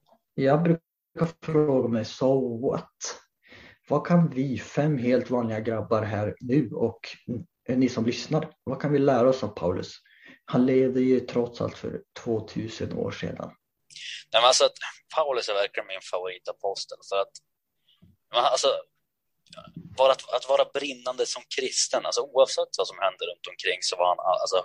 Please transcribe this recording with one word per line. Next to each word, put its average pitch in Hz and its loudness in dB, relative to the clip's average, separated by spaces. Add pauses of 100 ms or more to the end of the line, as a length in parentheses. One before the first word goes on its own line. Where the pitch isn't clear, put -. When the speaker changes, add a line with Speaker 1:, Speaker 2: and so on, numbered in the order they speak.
(340)
Speaker 1:
jag 143 2
brukar - -2
fråga 147 2
mig, 113 0
so 127 0 (100)
what? - -8 (720)
Vad 143 0
kan 170 6
vi 127 -2
fem 147 0
helt 120 2
vanliga 113 -2
grabbar 110 0
här 104 -2
nu 127 2
och - -2 (680)
ni 127 2
som 113 -2
lyssnar, 147 -2 (100)
vad 131 -6
kan 147 -2
vi 143 4
lära 131 4
oss 131 0
av 104 -4
Paulus? - -4 (520)
Han 127 2
levde 131 4
ju 127 4
trots 117 -4
allt 107 -4
för - -10 (220)
tvåtusen - -4
år - -4
sedan. - -8 (840)
Speaker 2:
Nej, 110 4
men - 6
alltså, 127 6
att - 0 (380)
Paulus 135 0
är 107 -2
verkligen 101 -2
min 95 -10 (100)
favoritapostel, 92 -6 (120)
för - 2
att, - -6 (1000)
men 113 0
alltså, 127 2 (1300)
bara 135 6
att, - -4
att 123 -4
vara 139 4
brinnande 127 -6
som 123 -8 (120)
kristen, 127 -2
alltså 120 0
oavsett 135 0
vad 95 -2
som 92 -16
hände 92 -2
runt 87 -12
omkring 90 -4
så - -2
var 90 2
han, 87 2
alltså 92 0